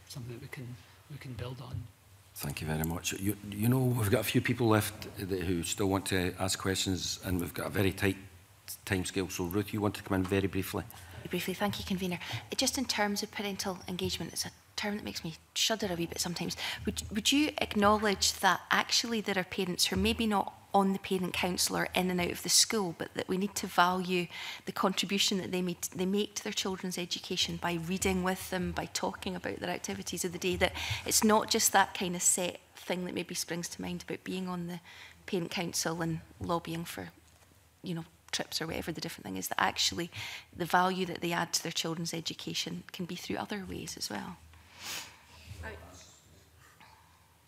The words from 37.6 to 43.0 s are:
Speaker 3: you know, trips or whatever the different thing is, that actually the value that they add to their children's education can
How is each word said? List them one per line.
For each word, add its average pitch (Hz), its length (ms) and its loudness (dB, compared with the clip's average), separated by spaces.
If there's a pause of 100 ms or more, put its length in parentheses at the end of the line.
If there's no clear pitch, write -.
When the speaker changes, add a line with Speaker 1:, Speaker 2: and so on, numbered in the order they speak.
Speaker 3:
you 185 100 -4
know, 165 120 -4 (260)
trips - 300 -4
or 160 60 -4
whatever - 240 -4
the 160 100 -8
different - 240 -6
thing 190 120 -4
is, 185 100 -4
that - 120 0
actually - 520 2 (440)
the 170 100 -2
value 185 380 6
that 175 160 -4
they 170 120 0
add 170 200 0
to - 120 0
their 170 80 -4
children's 165 420 -2
education 165 680 -6 (100)
can 180 120 -6